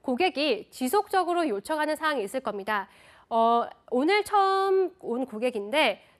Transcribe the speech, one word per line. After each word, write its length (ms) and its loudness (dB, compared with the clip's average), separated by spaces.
고객이 640 0
지속적으로 760 0
요청하는 480 -2
사항이 260 -2
있을 160 -6
겁니다. 480 -4
어, 380 4
오늘 320 2
처음 760 2
온 240 -4
고객인데 760 -2